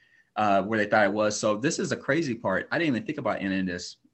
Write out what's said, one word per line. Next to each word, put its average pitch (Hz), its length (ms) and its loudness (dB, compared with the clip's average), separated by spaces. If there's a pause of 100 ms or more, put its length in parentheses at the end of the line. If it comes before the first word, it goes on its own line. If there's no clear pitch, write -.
(360)
uh, 101 280 4
where 110 140 -2
they 104 80 2
thought 107 200 4
it 98 80 2
was. 107 260 0
So 107 160 2
this 143 240 -2
is 151 140 -2
a - 40 -2
crazy 139 380 -2
part. 95 360 -2
I 135 60 -2
didn't 156 180 0
even 110 100 -4
think - 140 -6
about 101 220 -2
any 95 180 0
of 95 60 0
this. 90 320 -8 (160)